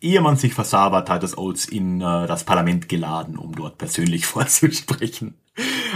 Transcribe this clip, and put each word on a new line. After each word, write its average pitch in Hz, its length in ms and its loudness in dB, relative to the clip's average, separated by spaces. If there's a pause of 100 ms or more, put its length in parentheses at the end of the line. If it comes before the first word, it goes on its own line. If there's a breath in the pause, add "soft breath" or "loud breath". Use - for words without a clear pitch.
ehe 180 180 4
man 151 160 6
sich 127 160 2
versah, 98 400 2
war 92 140 2
Titus 90 320 -2
Oates 95 260 -4
in, 92 380 -2
äh, 87 240 0
das 85 180 -4
Parlament 87 460 2
geladen, 80 480 -4
um 80 160 -12
dort 82 240 -12
persönlich - 480 -2
<laughs> - 0 -
vorzusprechen. - 1080 0 (600 loud breath)